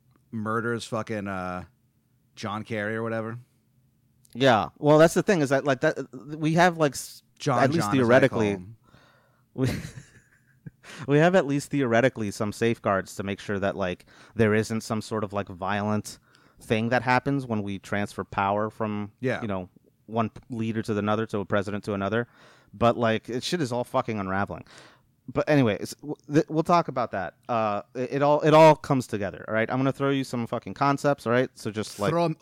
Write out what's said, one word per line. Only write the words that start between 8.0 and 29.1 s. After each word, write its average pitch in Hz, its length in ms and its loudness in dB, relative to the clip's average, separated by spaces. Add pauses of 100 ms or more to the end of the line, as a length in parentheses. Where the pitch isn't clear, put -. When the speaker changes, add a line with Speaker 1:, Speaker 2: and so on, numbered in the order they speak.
Speaker 1:
call 90 80 -12
him. 110 120 -18 (800)
Speaker 2:
we, 127 160 -2
<laughs> - 1400 -14
we 143 120 4
have 180 160 6
at 170 120 6
least 143 240 -2
theoretically 117 600 2
some 104 200 -4
safeguards 107 640 -2
to 104 80 -10
make 98 160 -6
sure 101 200 -6
that, 98 160 -2
like, 90 300 -4 (300)
there 110 180 4
isn't 110 280 0
some 107 200 -6
sort 107 220 -4
of, 98 100 -8
like, 101 140 -4
violent 101 720 -4 (420)
thing 113 280 -2
that 123 140 2
happens 127 440 0
when 107 160 -2
we 98 160 -8
transfer 101 440 -6
power 104 460 -2
from, 104 500 -6
Speaker 1:
Yeah. 120 220 -4
Speaker 2:
you 113 60 -8
know, 95 220 -6 (380)
one 110 220 -2
p-, - 200 -16
leader 113 340 -4
to 107 140 -2
another, 107 300 -2
to 107 120 -4
a 95 60 -4
president 101 400 -4
to 107 80 -4
another. 101 340 -2 (460)
But, 117 240 2
like, 110 320 0
it, 123 140 -6
shit 175 180 -4
is 120 100 -2
all 120 120 -4
fucking 117 360 -4
unraveling. 95 440 -4 (640)
But 139 220 -4
anyway, 131 300 4
it's, - 160 -10
w-, 147 200 -12 (180)
th-, 151 160 4
we'll 160 140 0
talk 170 240 2
about 127 240 -4
that. 95 240 -6 (140)
Uh, 110 320 0 (140)
it, 127 180 -6
it 139 80 0
all, 147 200 4
it 156 120 6
all 156 220 10
comes 131 320 -2
together, 98 400 -6